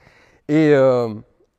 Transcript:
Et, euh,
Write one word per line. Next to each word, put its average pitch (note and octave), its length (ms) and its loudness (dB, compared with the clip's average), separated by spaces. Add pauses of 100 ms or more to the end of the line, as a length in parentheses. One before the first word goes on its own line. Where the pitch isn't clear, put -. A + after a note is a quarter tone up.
(460)
Et, D3+ 260 0
euh, B2+ 420 0 (440)